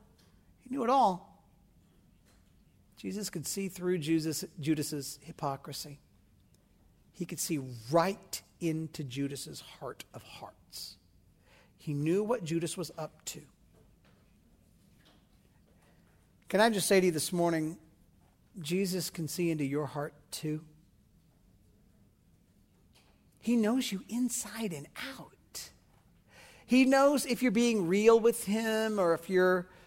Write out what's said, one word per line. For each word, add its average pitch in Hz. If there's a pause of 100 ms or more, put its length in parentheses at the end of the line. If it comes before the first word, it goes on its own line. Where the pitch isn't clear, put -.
(640)
he 247
knew 254
it 226
all. 220 (1500)
Jesus 196
could 156
see 196
through 180
Jesus, 160 (140)
Judas's 147
hypocrisy. 143 (1120)
He 175
could 170
see 156 (320)
right 180 (200)
into 160
Judas's 139 (200)
heart 135
of -
hearts. - (840)
He 151
knew 160
what 214
Judas 165
was 170
up -
to. - (3000)
Can 202
I 233
just 202
say 190
to 185
you 170
this 160
morning, 165 (840)
Jesus 180
can 160
see 170
into 147
your 143
heart 147 (180)
too. 156 (2750)
He 240
knows 233
you 190
inside 226
and 147 (320)
out. 143 (1300)
He 262
knows 269
if 247
you're 247
being 226
real 220
with 233
him 220
or 170
if 160
you're 185 (180)